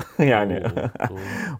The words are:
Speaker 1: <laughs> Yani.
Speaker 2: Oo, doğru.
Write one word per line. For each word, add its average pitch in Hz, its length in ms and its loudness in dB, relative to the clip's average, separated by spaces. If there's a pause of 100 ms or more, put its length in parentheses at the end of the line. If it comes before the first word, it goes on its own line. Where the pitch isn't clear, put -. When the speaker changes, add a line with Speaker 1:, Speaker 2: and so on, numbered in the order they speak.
Speaker 1:
<laughs> - 160 -6
Yani. 104 400 4
Speaker 2:
Oo, - 500 -4
doğru. 95 100 -8 (400)